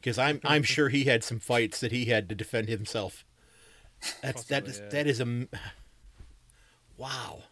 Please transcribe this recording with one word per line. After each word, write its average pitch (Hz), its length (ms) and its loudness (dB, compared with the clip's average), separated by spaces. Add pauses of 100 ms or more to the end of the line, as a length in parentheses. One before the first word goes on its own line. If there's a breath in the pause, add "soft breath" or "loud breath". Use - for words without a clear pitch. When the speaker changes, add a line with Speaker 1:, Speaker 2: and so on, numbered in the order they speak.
Speaker 1:
'cause 120 160 -2
I'm, 143 260 2
I'm 147 180 6
Speaker 2:
<laughs> - 120 2
Speaker 1:
sure 147 140 6
he 135 160 2
had 120 200 6
some 117 140 -6
fights 117 420 2
that 117 120 -2
he 123 140 -2
had 110 220 2
to 107 60 -6
defend 107 340 -4
himself. 107 560 -4 (960 loud breath)
That's, 127 220 -6
that 139 200 -2
Speaker 2:
Possibly, 135 60 -10
Speaker 1:
is, 101 100 -12
Speaker 2:
yeah. 104 100 -14
Speaker 1:
that 147 160 0
is 127 140 2
a - 20 2
m-, 120 260 -2 (1500 soft breath)
wow. 131 560 -10